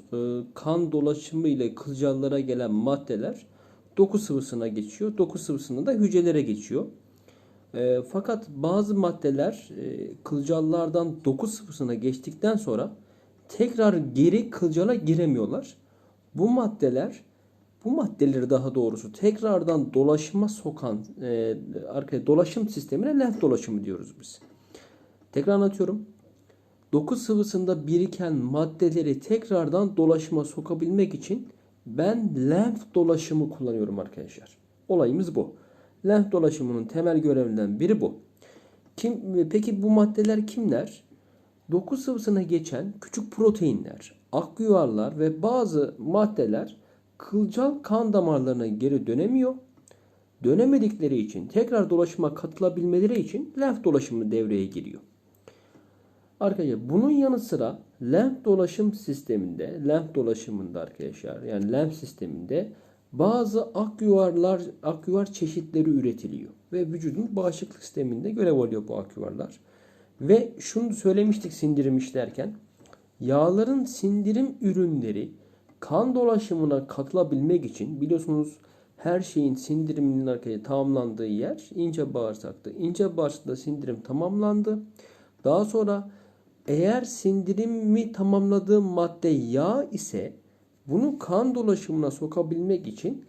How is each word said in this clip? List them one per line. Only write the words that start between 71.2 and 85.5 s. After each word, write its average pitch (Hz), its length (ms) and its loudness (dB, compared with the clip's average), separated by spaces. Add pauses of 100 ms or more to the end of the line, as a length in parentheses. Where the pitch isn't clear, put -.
sindirim 139 440 2
işlerken, 131 580 -4 (640)
yağların 190 680 2
sindirim 208 760 0
ürünleri 156 720 0 (480)
kan 240 360 0
dolaşımına 170 720 2
katılabilmek 147 800 0
için 135 360 -8
biliyorsunuz 151 560 -2 (400)
her 175 220 -2
şeyin 147 360 0
sindiriminin 147 720 -2
arkaya 117 360 -4
tamamlandığı 131 640 -2
yer 127 480 -4
ince 160 380 -2
bağırsaktı. 110 640 -8
İnce 175 400 -2
bağırsakta 143 380 -4
sindirim 131 460 -6
tamamlandı. 208 800 0 (640)
Daha 170 220 4